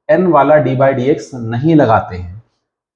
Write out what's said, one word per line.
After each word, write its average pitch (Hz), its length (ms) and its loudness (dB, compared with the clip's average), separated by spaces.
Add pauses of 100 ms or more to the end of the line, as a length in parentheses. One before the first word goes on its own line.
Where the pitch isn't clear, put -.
n 175 200 2
वाला 147 260 2 (100)
d 131 120 -2
by 135 180 2
dx 127 400 -4
नहीं 120 420 -2
लगाते 110 400 0
हैं, 90 260 -14 (540)